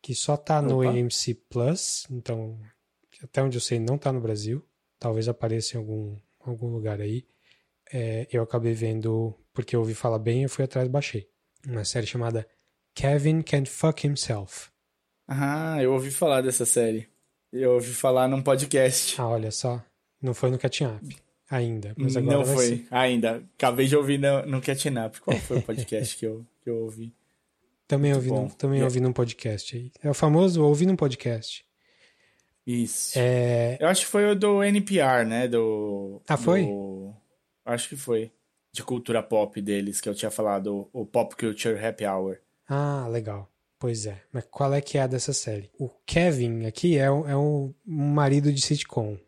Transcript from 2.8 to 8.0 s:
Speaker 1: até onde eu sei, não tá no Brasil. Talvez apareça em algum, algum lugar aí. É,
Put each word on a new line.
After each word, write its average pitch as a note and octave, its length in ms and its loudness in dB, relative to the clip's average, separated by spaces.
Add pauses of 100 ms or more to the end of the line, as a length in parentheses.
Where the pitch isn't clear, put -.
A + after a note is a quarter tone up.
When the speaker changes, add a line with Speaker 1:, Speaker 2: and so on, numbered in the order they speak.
Speaker 1:
até C3+ 220 -2
onde C3 140 0
eu A#2+ 40 -2
sei, A#2 200 -2
não B2 180 0
tá C#3 140 -2
no B2+ 80 -2
Brasil. A2 440 -4 (360)
Talvez A2+ 280 -2
apareça A2+ 460 -4
em A#2 60 -6
algum, G#2+ 360 -8 (220)
algum A#2+ 300 -8
lugar G#2+ 320 -4
aí. G#2+ 260 -6 (680)
É, A#2 380 -4